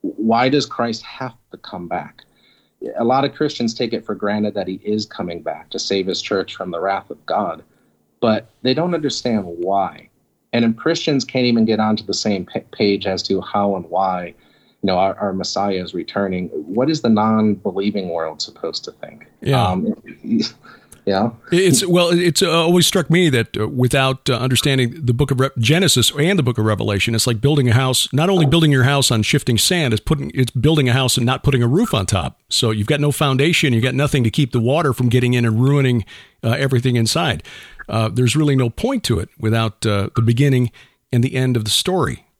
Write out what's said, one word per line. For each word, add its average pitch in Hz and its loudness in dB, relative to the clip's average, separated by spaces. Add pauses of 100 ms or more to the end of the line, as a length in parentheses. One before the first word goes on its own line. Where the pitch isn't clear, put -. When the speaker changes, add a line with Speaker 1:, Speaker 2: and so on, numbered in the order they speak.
Speaker 1:
Why 113 0
does 139 0
Christ 117 -6
have - -12 (160)
to 85 -20
come 87 -12
back? 82 -10 (720)
A 117 -2
lot 135 2
of 139 -4
Christians 123 -4
take - -4
it 113 -6
for 107 -6
granted 104 -2
that 95 -6
he 95 -8
is 107 -2
coming 85 -10
back 78 -10
to - -8
save 98 -2
his 92 -4
church 95 -4
from 90 -8
the 85 -6
wrath 98 -4
of - -16
God, 85 -4 (580)
but 110 -2 (120)
they 127 0
don't 175 -2
understand 123 -4
why. 87 -4 (440)
And 117 0
if 113 0
Christians 156 -2
can't 127 -2
even 117 2
get 107 0
onto 107 0
the 98 -8
same 98 -2
pa-, - -8 (100)
page 101 0
as 95 -2
to 95 -2
how 101 -2
and 85 -10
why, 90 -2 (540)
you 101 -2
know, 92 2
our, 95 2
our 101 -4
Messiah 95 -4
is 82 -12
returning, 92 -4
what 98 -2
is 151 -2
the 120 0
non-believing 104 0
world 80 -6
supposed - -10
to - -14
think? - -20 (160)
Speaker 2:
Yeah. 123 0
Speaker 1:
Um, 92 -2 (300)
<laughs> - 0 (640)
yeah. 101 0 (200)
Speaker 2:
It's, 175 2
well, 175 4
it's, 170 2
uh, 180 2
always 170 4
struck 175 0
me 170 4
that, 117 0
uh, 107 -2
without, 131 0
uh, 120 2
understanding 131 0
the 120 2
book 135 0
of 127 0
Re-, 135 2
Genesis 139 2
and 175 2
the 139 0
book 120 0
of 107 0
Revelation, 104 0
it's 110 0
like 117 0
building 139 2
a 110 2
house, 131 0
not 160 2
only 180 4
building 156 4
your 131 4
house 139 2
on 110 2
shifting 131 0
sand, 151 0
it's 107 -2
putting, 143 -2
it's 127 0
building 139 2
a 117 4
house 131 0
and 117 0
not 131 0
putting 135 2
a 117 2
roof 180 2
on 101 0
top. - -2 (100)
So 117 2
you've 107 0
got 147 2
no 147 2
foundation, 139 2
you 113 4
got 127 0
nothing 139 2
to 113 2
keep 139 0
the 127 2
water 135 2
from 123 0
getting 123 2
in 120 2
and 110 2
ruining, 131 2 (380)
uh, 113 0
everything 131 0
inside. 117 0 (460)
Uh, 110 -2
there's 123 2
really 147 2
no 127 2
point 254 -4
to 101 0
it 78 -8 (100)
without, 113 -2
uh, 101 0
the 117 2
beginning 123 2 (400)
and 120 2
the 135 -2
end 127 0
of 110 0
the 107 -4
story. 160 -2 (140)